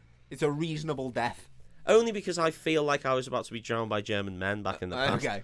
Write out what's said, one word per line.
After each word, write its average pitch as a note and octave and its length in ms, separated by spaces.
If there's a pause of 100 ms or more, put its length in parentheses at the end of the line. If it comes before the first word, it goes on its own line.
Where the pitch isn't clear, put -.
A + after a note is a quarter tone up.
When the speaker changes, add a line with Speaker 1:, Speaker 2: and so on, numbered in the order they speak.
(300)
Speaker 1:
it's C#3+ 120
a D3+ 80
reasonable D3+ 600
death. A#2 380 (380)
Speaker 2:
Only A3+ 260
because F#3 260
I D#3+ 120
feel D#3 340
like C#3+ 220
I C3 80
was B2+ 120
about B2 200
to - 60
be A#2 80
drowned A2+ 300
by G#2 120
German G2+ 360
men G2+ 240
back F#2+ 200
in F#2 80
the - 60
Speaker 1:
Uh, C3 120
Speaker 2:
past. - 180
Speaker 1:
okay, G#2 180